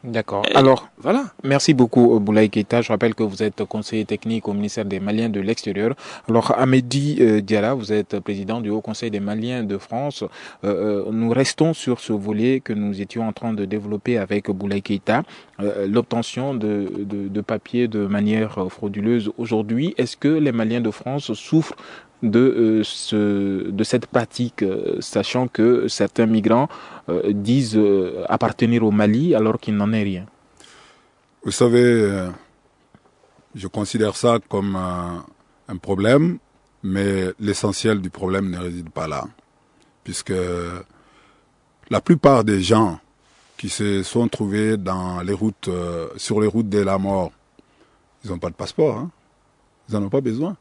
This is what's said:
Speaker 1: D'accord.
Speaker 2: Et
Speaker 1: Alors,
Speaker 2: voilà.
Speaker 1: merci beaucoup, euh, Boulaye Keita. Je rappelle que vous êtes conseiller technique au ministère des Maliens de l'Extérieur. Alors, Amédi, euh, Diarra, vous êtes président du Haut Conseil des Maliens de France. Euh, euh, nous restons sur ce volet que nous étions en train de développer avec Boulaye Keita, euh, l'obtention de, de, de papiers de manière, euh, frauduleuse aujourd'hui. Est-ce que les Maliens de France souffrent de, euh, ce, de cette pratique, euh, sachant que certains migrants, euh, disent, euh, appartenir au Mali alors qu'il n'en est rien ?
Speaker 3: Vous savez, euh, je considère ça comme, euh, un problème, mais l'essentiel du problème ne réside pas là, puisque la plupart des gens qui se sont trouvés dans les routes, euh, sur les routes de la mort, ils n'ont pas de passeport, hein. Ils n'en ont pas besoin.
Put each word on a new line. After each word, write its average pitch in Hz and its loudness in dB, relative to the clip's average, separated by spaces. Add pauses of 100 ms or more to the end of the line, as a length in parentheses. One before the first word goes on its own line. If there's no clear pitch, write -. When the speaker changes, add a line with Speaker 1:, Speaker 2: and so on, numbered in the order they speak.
Speaker 1:
D'accord. 110 -4
Speaker 2:
Et - -2
Speaker 1:
Alors, 135 6
Speaker 2:
voilà. 233 0 (180)
Speaker 1:
merci 139 2
beaucoup, 120 6
euh, - 4
Boulaye 107 4
Keita. 110 0
Je 110 -2
rappelle 113 2
que - -2
vous 98 -4
êtes 107 -2
conseiller 107 -4
technique 113 -4
au 101 -2
ministère 104 -4
des 95 -4
Maliens 107 -2
de 101 -2
l'Extérieur. 104 -2 (320)
Alors, 113 2
Amédi, 131 2
euh, 107 6
Diarra, 104 2
vous 107 -4
êtes 104 -2
président 101 -6
du 104 -4
Haut 107 -2
Conseil 110 -8
des 101 -4
Maliens 110 -4
de 101 -4
France. 127 -6 (420)
Euh, 101 0
euh, 107 -4
nous 113 0
restons 135 2
sur 123 -4
ce - -4
volet 107 0
que 113 -8
nous 104 -4
étions 113 -6
en 104 -6
train 117 -6
de 104 -4
développer 104 -4
avec 104 -2
Boulaye 101 -2
Keita, 101 -2 (380)
euh, 101 -2
l'obtention 117 -2
de, 104 -2 (100)
de, 101 -6
de 101 -4
papiers 120 -2
de 107 -2
manière, 104 0
euh, 92 -2
frauduleuse 104 -2
aujourd'hui. 113 0
Est-ce 127 -2
que - 0
les 151 2
Maliens 113 0
de 110 0
France 131 -6
souffrent - -2 (460)
de, 113 4
euh, 113 4
ce, 101 -2
de 98 -2
cette 117 0
pratique, - -4
euh, 95 -2
sachant 123 -2
que 120 4
certains 113 0
migrants, 113 4 (400)
euh, 87 0
disent, 110 2
euh, 98 2
appartenir 113 2
au 107 4
Mali 107 4
alors 110 2
qu'il 107 -4
n'en 104 0
est 107 0
rien ? 98 -4 (1160)
Speaker 3:
Vous - -4
savez, 120 6
euh, 104 2 (1300)
je 95 -12
considère 107 -2
ça 117 2 (120)
comme, 98 -2
euh, 90 -4 (520)
un 101 -10
problème, 120 2 (460)
mais 98 -2 (160)
l'essentiel 104 0
du 90 -6
problème 95 -2
ne 90 -6
réside 87 -8
pas 80 -8
là, 69 -6 (800)
puisque - -8 (1600)
la 101 2
plupart 139 6
des 104 2
gens 95 2 (560)
qui - -10
se 101 -2
sont 120 0
trouvés 107 0
dans 90 -4
les 95 -4
routes, 101 -4
euh, 87 -6
sur - -2
les 107 4
routes 107 0
de 101 2
la 98 2
mort, 95 -2 (920)
ils 101 -10
n'ont 87 -6
pas 87 -6
de 85 -16
passeport, 117 -2
hein. 165 -8 (800)
Ils 110 -8
n'en 104 0
ont 98 -6
pas 139 2
besoin. 135 -4